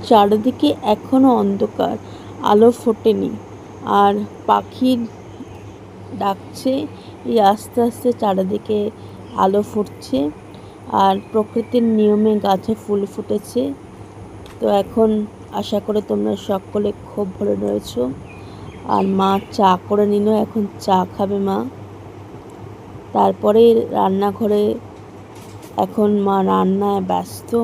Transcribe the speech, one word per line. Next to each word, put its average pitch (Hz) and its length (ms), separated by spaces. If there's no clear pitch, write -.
চারিদিকে 214 640
এখনো 262 520
অন্ধকার, 202 580
আলো 214 300
ফোটেনি, 214 580
আর 202 180
পাখি 214 460
ডাকছে। 202 540
এই 240 120
আস্তে - 300
আস্তে 240 300
চারিদিকে 202 680
আলো 196 260
ফুটছে, - 560
আর 196 120
প্রকৃতির 226 560
নিয়মে 214 360
গাছে 196 300
ফুল 208 320
ফুটেছে। 208 560
তো 226 100
এখন 220 280
আশা 208 280
করি 208 280
তোমরা 208 260
সকলে 202 420
খুব 202 280
ভালো 208 280
রয়েছো। 202 400
আর 196 160
মা 196 120
চা 196 140
করে 208 200
নিল, 208 200
এখন 214 180
চা 190 180
খাবে 202 340
মা। 196 120
তারপরে 208 500
রান্নাঘরে 202 680
এখন 208 320
মা 196 100
রান্নায় 190 600
ব্যস্ত - 420